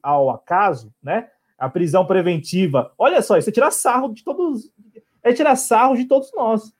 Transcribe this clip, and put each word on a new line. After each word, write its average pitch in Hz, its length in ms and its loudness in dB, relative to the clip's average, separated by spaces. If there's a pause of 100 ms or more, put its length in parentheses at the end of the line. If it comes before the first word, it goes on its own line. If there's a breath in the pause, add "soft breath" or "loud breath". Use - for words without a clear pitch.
ao 139 260 0
acaso, 139 720 -4
né? 190 280 -6 (280)
A 131 120 -6
prisão 175 360 0
preventiva. 180 920 -2
Olha 285 240 2
só, 208 160 2
isso 165 120 0
é - 20 -6
tirar 247 200 2
sarro 262 420 -2
de 214 100 -20
todos, 330 480 -6 (520)
é 240 100 4
tirar 285 220 2
sarro 247 400 2
de 247 100 -2
todos 269 280 0
nós, 226 460 -2